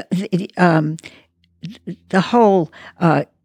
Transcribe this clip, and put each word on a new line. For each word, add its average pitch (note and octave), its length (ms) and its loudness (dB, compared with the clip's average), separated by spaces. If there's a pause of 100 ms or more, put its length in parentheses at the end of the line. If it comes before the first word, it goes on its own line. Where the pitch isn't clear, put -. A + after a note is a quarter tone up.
(120)
the, F#3 200 -4
the, F#3 260 -4
um, D#3+ 400 0 (1120)
the F#3 120 2
whole, G3 500 2 (280)
uh, D3+ 260 0 (200)